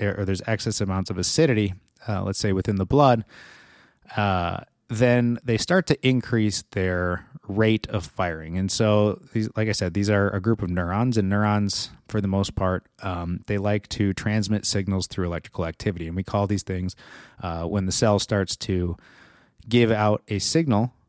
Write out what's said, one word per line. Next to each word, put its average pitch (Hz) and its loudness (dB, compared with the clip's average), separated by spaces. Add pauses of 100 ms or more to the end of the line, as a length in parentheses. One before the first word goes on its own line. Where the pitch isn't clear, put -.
or 101 -2
there's 92 -2
excess 110 -2
amounts 95 -2
of 90 -4
acidity, 107 2 (340)
uh, 95 -2
let's 98 -4
say 101 0
within 95 0
the 95 0
blood, 127 4 (960)
uh, 92 0 (320)
then 120 2
they 117 0
start 180 2
to - 2
increase 113 2
their 90 -2 (220)
rate 110 2
of 95 -4
firing. 82 -6
And 95 -2
so, 104 2 (140)
these, 110 -2
like 110 0
I 107 -2
said, 90 -2
these 101 0
are 101 4
a 101 -2
group 107 0
of 90 -4
neurons, 95 0
and 98 0
neurons, 104 0 (180)
for 107 -2
the 98 -2
most 98 -2
part, 92 -2 (160)
um, 87 -6
they 104 -2
like 104 -2
to 101 0
transmit 104 -2
signals 95 -2
through 90 -4
electrical 85 -6
activity. 85 -6
And 85 -8
we 92 -4
call 101 0
these 98 -2
things, 92 -6 (460)
uh, 85 -6
when 92 -2
the 92 -2
cell 104 4
starts - 0
to 87 -2 (720)
give 117 4
out 107 2
a 101 -2
signal, 123 2 (160)